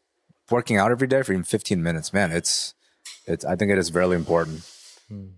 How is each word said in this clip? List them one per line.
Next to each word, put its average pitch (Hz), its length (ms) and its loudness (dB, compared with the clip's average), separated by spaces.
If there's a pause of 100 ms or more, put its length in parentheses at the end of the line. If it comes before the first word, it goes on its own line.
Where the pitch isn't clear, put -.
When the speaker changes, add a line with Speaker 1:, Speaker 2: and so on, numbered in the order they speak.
(500)
Speaker 1:
working 117 280 0
out 101 120 4
every 123 180 2
day 135 140 4
for 101 120 0
even 92 100 0
fifteen 101 400 0
minutes, 82 300 -2
man, 95 180 2
it's, - 420 -2 (540)
it's, 82 180 -4
I 82 100 0
think 101 160 0
it 98 60 4
is 82 160 -2
really 90 220 2
important. 80 480 0 (440)
Speaker 2:
Hmm. 101 180 -14 (120)